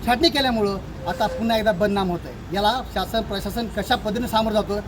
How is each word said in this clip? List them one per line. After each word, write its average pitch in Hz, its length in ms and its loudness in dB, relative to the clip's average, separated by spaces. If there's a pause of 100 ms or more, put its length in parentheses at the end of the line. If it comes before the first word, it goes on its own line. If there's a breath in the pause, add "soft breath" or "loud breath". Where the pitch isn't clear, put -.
छाटणी 247 240 4
केल्यामुळं 226 480 2 (300)
आता 180 200 0
पुन्हा 226 300 0
एकदा 220 140 4
बदनाम 202 380 2
होत 175 160 -2
आहे. 135 300 -10
याला 208 260 2 (120)
शासन 202 280 0
प्रशासन 208 460 -4
कशा 202 280 0
पद्धतीने 233 320 -2
सामोरं 220 280 2
जातं 202 320 0